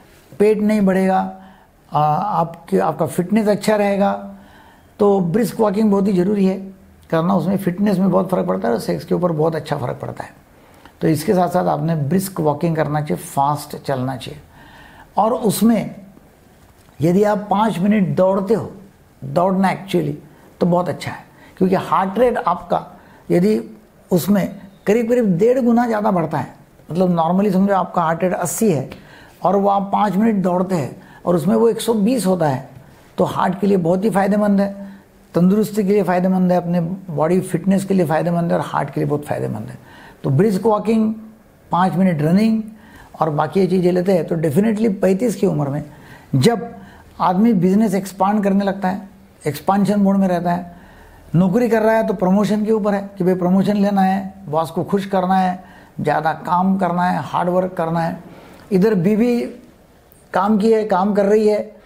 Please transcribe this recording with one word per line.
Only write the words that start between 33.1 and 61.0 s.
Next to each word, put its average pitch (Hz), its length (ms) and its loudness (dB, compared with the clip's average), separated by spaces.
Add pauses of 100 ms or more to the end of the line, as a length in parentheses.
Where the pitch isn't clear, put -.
तो 165 60 2
heart 185 360 -2
के 208 80 0
लिए 196 100 4
बहुत 180 280 0
ही 220 40 2
फ़ायदेमंद 202 520 2
है, 202 80 -2 (640)
तंदुरुस्ती 202 500 2
के 185 100 0
लिए 208 100 2
फ़ायदेमंद 185 480 2
है, 180 60 4
अपने 175 240 0 (340)
body 160 260 2
fitness 185 440 0
के 196 80 -2
लिए 185 120 2
फ़ायदेमंद 170 460 0
है 180 60 0
और 151 80 -4
heart 147 240 -4
के 151 100 -6
लिए 151 100 -2
बहुत 147 160 -4
फ़ायदेमंद 123 440 -6
है। - 80 -16 (460)
तो 156 60 -2
brisk 185 360 2
walking, 220 480 0 (580)
पाँच 170 240 0
minute 175 260 2
running 214 400 2 (600)
और 156 80 0
बाकी 156 300 0
ये 190 80 4
चीज़ें 180 240 2
लेते 180 220 2
हैं, 160 140 0
तो 175 80 -2
definitely 202 640 0
पैंतीस 190 340 0
की 202 120 0
उम्र 147 220 0
में 147 140 -6 (520)
जब 190 380 2 (480)
आदमी 185 320 4
business 190 420 2
expand 196 480 -2
करने 196 220 2
लगता 190 220 -2
है, 190 200 -6 (400)
expansion 196 520 0
mode 196 180 4
में 196 100 2
रहता 175 240 0
है, 175 220 -6 (640)
नौकरी 190 340 4
कर 220 120 2
रहा 220 160 4
है 220 100 0
तो 220 60 -2
promotion 196 520 0
के 214 60 0
ऊपर 214 220 0
है 196 240 -4
कि 180 60 -4
भाई 180 120 2
promotion 185 420 2
लेना 196 240 2
है, 190 320 0 (160)
boss 160 220 -2
को 175 120 -2
खुश 196 220 -2
करना 190 300 0
है, 185 280 0 (380)
ज़्यादा 151 320 0 (120)
काम 185 320 0
करना 175 260 -2
है, 180 200 -2
hard 175 260 -4
work 180 240 -2
करना 165 260 -2
है। 170 200 -4 (520)
इधर 208 240 2
बीवी 214 440 2 (960)
काम 202 240 2
की 220 140 2
है, 220 140 2
काम 202 280 0